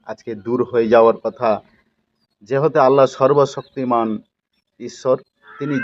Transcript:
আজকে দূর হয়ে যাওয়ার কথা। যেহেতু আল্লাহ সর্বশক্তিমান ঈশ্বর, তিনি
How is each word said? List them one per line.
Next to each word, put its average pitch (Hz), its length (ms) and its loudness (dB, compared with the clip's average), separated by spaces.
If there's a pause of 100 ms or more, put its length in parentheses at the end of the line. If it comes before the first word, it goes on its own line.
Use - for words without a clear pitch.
আজকে 110 300 -14
দূর 117 280 -6
হয়ে 117 260 -2
যাওয়ার 113 280 6
কথা। 110 440 -4 (800)
যেহেতু 139 380 -2
আল্লাহ 135 260 4
সর্বশক্তিমান 131 1120 -2 (640)
ঈশ্বর, 123 380 -4 (420)
তিনি 143 240 -6